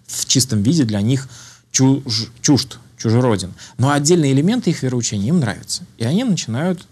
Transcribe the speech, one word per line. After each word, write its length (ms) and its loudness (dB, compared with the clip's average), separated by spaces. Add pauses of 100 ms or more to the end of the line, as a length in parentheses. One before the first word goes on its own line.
в 200 -8
чистом 360 0
виде 220 2
для 160 -2
них 280 -2 (420)
чуж-, 600 0 (120)
чужд, 360 0 (200)
чужероден. 560 0 (240)
Но 120 2
отдельные 420 4
элементы 380 2
их 120 -4
вероучения 460 -2
им 120 2
нравятся. 440 -4 (120)
И 80 -4
они 200 0
начинают 680 -2